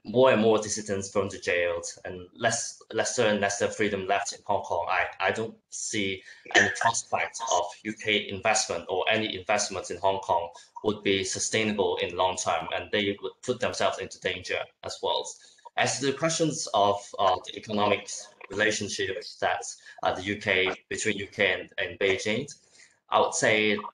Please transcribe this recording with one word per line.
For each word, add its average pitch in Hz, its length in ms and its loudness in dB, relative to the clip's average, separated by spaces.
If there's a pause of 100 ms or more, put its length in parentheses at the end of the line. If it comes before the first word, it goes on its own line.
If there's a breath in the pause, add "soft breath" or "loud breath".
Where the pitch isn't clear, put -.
more 127 260 6
and 107 100 6
more 110 160 6
dissidents 104 540 -2
from 98 160 0
the 92 100 -8
jails 87 680 -2
and 92 160 -10 (120)
less, - 480 -2 (120)
lesser 110 300 0
and 104 180 4
lesser 101 260 0
freedom 101 400 -2
left 98 240 0
in - 140 -12
Hong 98 160 0
Kong, 85 280 -4
I, 92 380 0
I 98 40 2
don't - 240 -4 (140)
see 101 540 -4 (320 loud breath)
any - 140 6 (100)
prospect - 600 -2 (140)
of 90 120 2 (180)
U 110 100 -6
K 104 360 0
investment 98 600 0
or 92 200 0
any 110 280 0
investments 95 540 -2
in 87 60 -8
Hong 98 220 2
Kong 85 300 0 (340 loud breath)
would 104 200 0
be 98 200 4
sustainable 104 760 0
in 90 180 -2
long 92 220 2
term, 87 360 -2
and 87 180 -6
they 101 300 0
would 95 120 -8 (100)
put 120 160 -2
themselves 95 400 0
into 92 220 -10
danger 92 380 -4 (240)
as 92 200 -10
well. - 240 0 (500 loud breath)
As 120 220 0
to 139 80 0
the 135 60 2
questions 160 600 0
of, 101 240 4 (220)
uh, 95 160 4 (100)
the - 120 -12
economic 104 520 0 (400)
relationships 98 920 -2
that, 90 220 0 (380 loud breath)
uh, 90 120 0
the 90 100 -8
U 98 140 -2
K, 92 360 2 (160)
between 98 280 -2
U 98 100 -8
K 92 320 0
and, 85 180 -12
and 92 220 -6
Beijing, 104 500 0 (600 soft breath)
I 107 100 4
would - 140 2
say 107 440 4 (160)